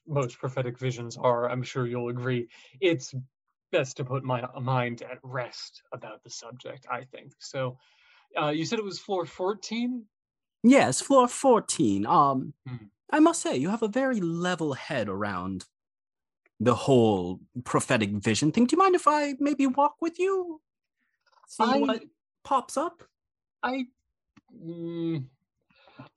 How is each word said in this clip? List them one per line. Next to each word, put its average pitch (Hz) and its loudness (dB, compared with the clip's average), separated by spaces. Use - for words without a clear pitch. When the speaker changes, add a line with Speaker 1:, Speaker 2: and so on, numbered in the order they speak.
Speaker 1:
most 143 -2
prophetic 127 -4
visions 120 -6
are, 123 2
I'm 123 -4
sure 123 -4
you'll 120 -4
agree. 123 -4
It's 170 0
best 147 -2
to 143 -6
put 127 -6
my 127 -4
mind 123 -2
at 120 -14
rest 123 -10
about - -16
the 123 -20
subject, 127 -16
I 127 -6
think. - -20
So, 127 -8
uh, 151 0
you 156 -2
said 220 -2
it 214 -6
was 185 -10
floor 185 -4
fourteen? 220 -4
Speaker 2:
Yes, 226 8
floor 254 6
fourteen. 120 2
Um, 139 2
Speaker 1:
Hmm. 123 -8
Speaker 2:
I 294 4
must 320 6
say, 330 -2
you 135 0
have 220 0
a 220 0
very 254 0
level 170 0
head 127 -4
around 95 -4
the 120 4
whole 107 4
prophetic 123 0
vision 107 0
thing. 226 4
Do 247 0
you 330 2
mind 381 4
if 339 0
I 294 2
maybe 285 0
walk 277 0
with 330 -4
you? 359 -2
See - -4
Speaker 1:
I 254 4
Speaker 2:
what 254 0
pops - -2
up? 330 -6
Speaker 1:
I, 254 -4
mm, 165 -6